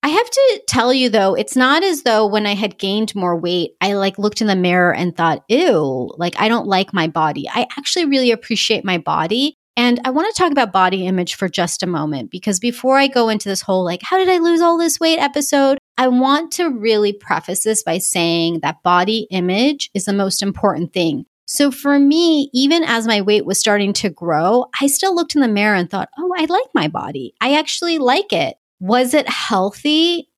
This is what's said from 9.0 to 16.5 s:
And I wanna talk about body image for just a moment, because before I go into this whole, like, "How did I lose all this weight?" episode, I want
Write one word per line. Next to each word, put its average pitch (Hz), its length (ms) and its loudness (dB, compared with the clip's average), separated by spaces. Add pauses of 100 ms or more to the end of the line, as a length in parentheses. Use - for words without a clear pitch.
And 240 280 2
I 262 60 0
wanna 320 260 0
talk 349 160 0
about 240 200 0
body 185 340 2
image 180 280 -2
for 190 140 -4
just 175 340 -4
a 185 60 -4
moment, 151 420 -4
because 180 300 -4
before 254 380 0
I 277 100 4
go 240 200 0
into 214 200 -4
this 190 140 -4
whole, 185 220 0
like, 175 200 -4
"How 370 120 -2
did 381 120 2
I 370 100 4
lose 330 220 2
all 339 180 2
this 330 220 0
weight?" 320 180 2
episode, 277 580 0 (220)
I 254 80 2
want 269 460 2